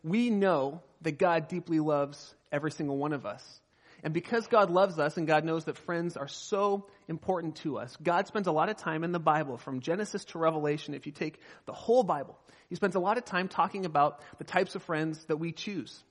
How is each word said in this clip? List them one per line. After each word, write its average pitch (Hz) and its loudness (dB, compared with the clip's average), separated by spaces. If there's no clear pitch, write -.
we 226 2
know 175 2
that 156 -4
God 165 4
deeply 170 0
loves 143 -2
every 147 -2
single 143 -4
one 147 -2
of 139 -6
us. - -8
And 156 -2
because 226 -2
God 208 6
loves 180 4
us 147 0
and 160 -2
God 156 4
knows 160 -2
that 147 -6
friends 170 -4
are 139 -6
so 202 -2
important 165 -4
to 135 -4
us, 120 -10
God 175 2
spends 202 -2
a 170 2
lot 156 4
of 214 -4
time 160 -4
in 175 -2
the 175 0
Bible, 151 2
from 131 -6
Genesis 190 -4
to - -10
Revelation, 151 0
if 139 -12
you 151 -10
take 156 -6
the - -10
whole 247 2
Bible, 156 -4
he - -8
spends 185 -2
a - 4
lot 196 2
of 240 -4
time 185 0
talking 190 -2
about 147 2
the 151 -12
types 185 0
of 180 -8
friends 156 -4
that 160 0
we 165 -4
choose. 165 -10